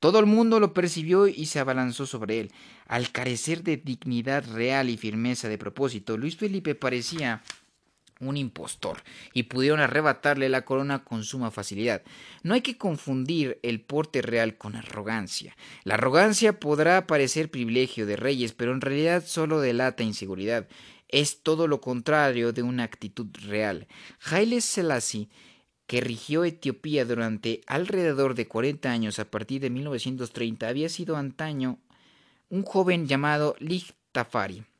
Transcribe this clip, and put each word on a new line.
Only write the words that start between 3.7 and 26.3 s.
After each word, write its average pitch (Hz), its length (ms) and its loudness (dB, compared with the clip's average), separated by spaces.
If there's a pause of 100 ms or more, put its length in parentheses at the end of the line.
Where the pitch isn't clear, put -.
dignidad 127 680 -4
real 123 440 0
y 117 80 -2
firmeza 117 500 -2
de 107 100 -4
propósito, 110 600 -4
Luis 151 180 -4
Felipe 190 400 -4
parecía 123 680 -4 (760)
un 135 180 -4
impostor, - 640 -8 (300)
y 123 100 0
pudieron 135 360 2
arrebatarle 139 680 4
la 131 160 2
corona 135 380 0
con 113 200 -6
suma 120 280 -4
facilidad. 101 500 -2 (420)
No 170 100 0
hay 247 80 4
que 247 160 -6
confundir 143 880 -2
el 117 180 -2
porte 147 400 -2
real 113 360 0
con 104 180 -12
arrogancia. 107 800 -8 (280)
La 95 120 -2
arrogancia 196 640 4
podrá 160 480 4
parecer 156 420 2
privilegio 120 560 0
de 101 120 0
reyes, 123 360 0
pero 120 200 -2
en 131 80 -2
realidad 156 440 2
solo 160 360 0
delata 123 420 2
inseguridad. 104 640 -4 (400)
Es 143 340 2
todo 160 260 2
lo 143 140 2
contrario 123 720 2
de 120 80 -2
una 123 220 -2
actitud 110 440 -8 (200)
real. 104 400 -2 (420)
Haile 226 320 2
Selassie, 135 680 -2 (580)
que 123 140 0
rigió 120 420 -2